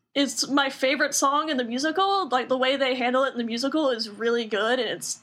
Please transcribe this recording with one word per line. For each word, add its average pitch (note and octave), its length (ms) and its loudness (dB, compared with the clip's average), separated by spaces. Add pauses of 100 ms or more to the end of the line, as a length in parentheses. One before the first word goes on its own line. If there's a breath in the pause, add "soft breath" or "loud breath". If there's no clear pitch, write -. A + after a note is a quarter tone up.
(140)
it's C4+ 340 0
my C4+ 200 2
favorite C#4 460 0
song D4 340 2
in D4+ 80 -2
the B3 80 0
musical. D#4+ 640 0
Like, B3 200 0
the C4 100 2
way C4 180 2
they C4 200 2
handle B3 280 2
it C4 80 -2
in A#3+ 60 -8
the A#3+ 60 -2
musical C4+ 440 0
is A3+ 220 -2
really A#3 340 0
good, A3 340 0
and G#3+ 100 -2
it's, E3+ 340 -6